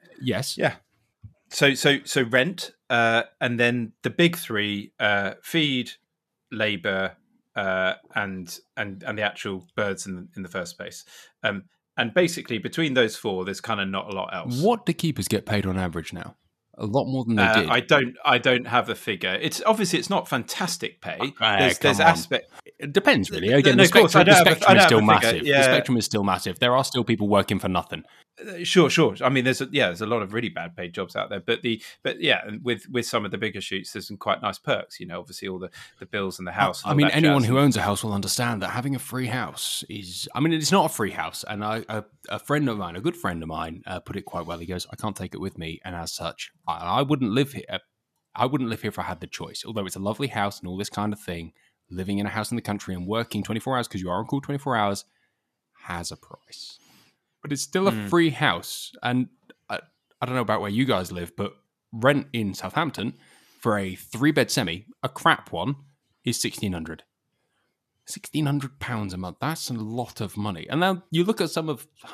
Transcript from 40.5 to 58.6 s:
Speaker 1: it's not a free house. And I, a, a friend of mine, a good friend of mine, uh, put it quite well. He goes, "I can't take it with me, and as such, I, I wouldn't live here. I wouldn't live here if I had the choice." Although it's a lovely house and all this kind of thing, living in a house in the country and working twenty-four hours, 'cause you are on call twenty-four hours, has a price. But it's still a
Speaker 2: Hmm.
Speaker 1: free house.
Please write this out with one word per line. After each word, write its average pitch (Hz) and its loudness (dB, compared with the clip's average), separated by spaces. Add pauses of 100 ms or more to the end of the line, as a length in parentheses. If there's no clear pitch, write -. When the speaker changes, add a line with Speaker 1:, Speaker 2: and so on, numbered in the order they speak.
Speaker 1:
it's 156 0
not 180 6
a - -6
free 104 -2
house. - -8
And 107 -8
I, 110 -4
a, 107 -6 (240)
a 104 -6
friend 147 0
of 110 -2
mine, 87 -8
a 92 -8
good 165 -4
friend 85 -4
of 80 -8
mine, 82 -8
uh, 92 -8
put - -12
it 95 -10
quite 85 -10
well. 85 -8
He 85 -12
goes, 92 -8
"I - -14
can't 107 -8
take 92 -10
it 90 -12
with 95 -10
me, 80 -10
and 90 -10
as 82 -8
such, - -10 (160)
I, 87 -2
I - 0
wouldn't 135 0
live 135 0
here. - -8 (560)
I 123 2
wouldn't 131 -2
live 107 -6
here 107 -4
if - -8
I - -6
had 160 -8
the - -12
choice." - -12
Although 107 -6
it's 92 -10
a 95 -10
lovely 107 -4
house 101 -4
and 90 -10
all 90 -8
this 101 -6
kind 104 -2
of 101 -10
thing, 85 -10 (360)
living 95 -4
in 104 -2
a 95 -4
house 107 -6
in 120 -4
the 113 -6
country 98 -6
and 90 -6
working 107 -4
twenty-four 113 -4
hours, 120 -4
'cause 95 -8
you 90 -6
are 90 0
on 117 -8
call 139 -4
twenty-four 139 -4
hours, 101 0 (800)
has 85 -8
a - -14
price. - -20 (640)
But 143 -8
it's 135 -2
still 196 0
a - 6
Speaker 2:
Hmm. 214 -2
Speaker 1:
free 170 4
house. 107 -2 (100)